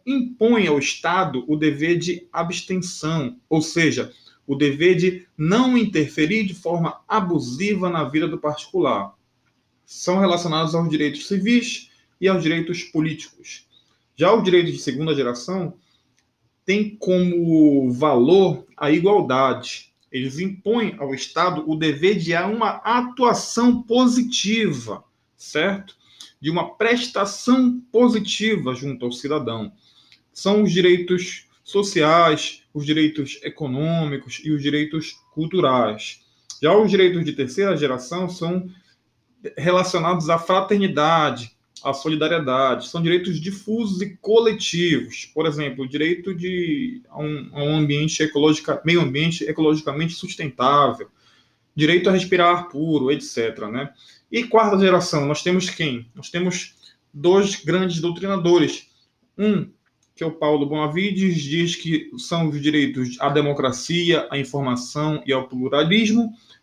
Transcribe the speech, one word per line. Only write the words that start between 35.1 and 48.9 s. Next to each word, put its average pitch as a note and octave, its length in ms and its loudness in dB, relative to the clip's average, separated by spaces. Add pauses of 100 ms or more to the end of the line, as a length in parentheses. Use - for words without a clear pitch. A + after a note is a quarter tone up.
culturais. C3 880 0 (400)
Já D#3+ 140 4
os G#3+ 160 6
direitos F3+ 320 4
de C#3+ 80 -2
terceira F3 460 -2
geração D3 500 -4
são F3+ 420 -4 (840)
relacionados F3 720 0
à E3+ 80 4
fraternidade, E3 1160 0 (280)
à C#3 100 -2
solidariedade. D3 960 0
São E3+ 140 -6
direitos F3 380 0
difusos G3 600 -4
e G3+ 160 -8
coletivos. G3 1080 0
Por D#3+ 200 -4
exemplo, C#3+ 400 -4
o - 20 -10
direito E3+ 460 -4
de, E3+ 760 -4
a C#3 100 -16
um, D3+ 340 -8
a C#3+ 100 -4
um D3+ 140 0
ambiente D3+ 460 0
ecologica-, D3+ 600 0
meio E3+ 180 4